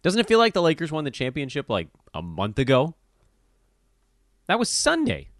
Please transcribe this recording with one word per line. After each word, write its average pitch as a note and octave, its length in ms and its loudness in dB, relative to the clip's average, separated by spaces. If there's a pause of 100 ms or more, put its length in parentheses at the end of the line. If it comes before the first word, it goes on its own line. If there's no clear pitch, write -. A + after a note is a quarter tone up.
Doesn't G3 180 2
it A3+ 80 0
feel A3+ 100 4
like A3+ 160 4
the F3+ 80 2
Lakers D#3+ 300 0
won D#3 120 -4
the C#3+ 60 -4
championship, C3 580 -6
like, F2+ 200 -2 (260)
a D#2+ 80 -8
month F2+ 360 -4
ago? C3+ 360 4 (1500)
That A3+ 120 0
was A#3+ 100 0
Sunday. D4 600 -2 (120)